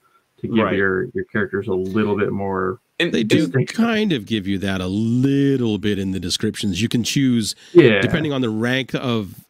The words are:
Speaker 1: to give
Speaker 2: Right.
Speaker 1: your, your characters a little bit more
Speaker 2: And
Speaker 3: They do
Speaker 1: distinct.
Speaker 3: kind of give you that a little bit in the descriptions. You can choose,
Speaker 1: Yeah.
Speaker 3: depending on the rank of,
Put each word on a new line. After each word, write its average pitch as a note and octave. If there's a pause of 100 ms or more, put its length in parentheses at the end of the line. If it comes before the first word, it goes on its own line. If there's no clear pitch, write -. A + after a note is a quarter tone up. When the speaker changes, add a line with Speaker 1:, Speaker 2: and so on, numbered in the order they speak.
(420)
Speaker 1:
to -
give A#2
Speaker 2:
Right. F#2+
Speaker 1:
your, F#2+
your F#2+
characters G2
a G2
little G2
bit G2
more F#2+ (180)
Speaker 2:
And E3+
Speaker 3:
They A#2
do D3+
Speaker 1:
distinct. -
Speaker 3:
kind A3
of G#2+
give G#2+
you G2
that F#2+
a F2+
little B2
bit G2+
in F#2+
the F#2+
descriptions. F#2+
You A#2
can A#2+
choose, A#2+ (180)
Speaker 1:
Yeah. A#2+
Speaker 3:
depending D#3
on C3+
the A#2+
rank A#2+
of, A#2 (140)